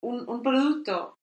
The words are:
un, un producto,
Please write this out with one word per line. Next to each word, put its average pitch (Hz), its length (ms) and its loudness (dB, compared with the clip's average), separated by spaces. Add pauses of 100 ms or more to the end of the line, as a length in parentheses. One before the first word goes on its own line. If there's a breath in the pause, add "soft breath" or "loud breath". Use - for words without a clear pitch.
un, 240 260 -6
un 240 140 -4
producto, 269 800 2